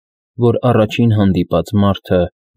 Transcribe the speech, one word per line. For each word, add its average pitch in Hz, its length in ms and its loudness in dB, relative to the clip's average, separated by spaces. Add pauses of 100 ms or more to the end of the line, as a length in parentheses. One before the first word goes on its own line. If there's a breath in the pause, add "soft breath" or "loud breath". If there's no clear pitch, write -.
(380)
որ 117 220 0
առաջին 113 520 0
հանդիպած 90 600 0
մարդը 101 480 0 (360)